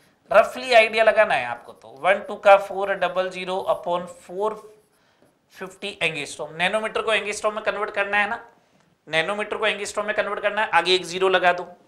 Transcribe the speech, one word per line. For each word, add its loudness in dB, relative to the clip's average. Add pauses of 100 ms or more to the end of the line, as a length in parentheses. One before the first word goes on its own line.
(300)
रफली 2
आइडिया 6
लगाना 4
है 0
आपको, -10
तो -20 (120)
वन 2
टू -8
का 8
फ़ोर -4
डबल -2
ज़ीरो -6 (140)
upon -2 (200)
फ़ोर -4 (1000)
फिफ्टी -12
एंगस्ट्रॉम, -8
नैनोमीटर -2
को -2
एंगस्ट्रॉम -4
में -8
कन्वर्ट -4
करना -2
है 0
ना, -8 (640)
नैनोमीटर -2
को -2
एंगस्ट्रॉम -4
में -4
कन्वर्ट -4
करना -2
है, -4
आगे 4
एक 0
ज़ीरो 0
लगा 4
दो -4 (220)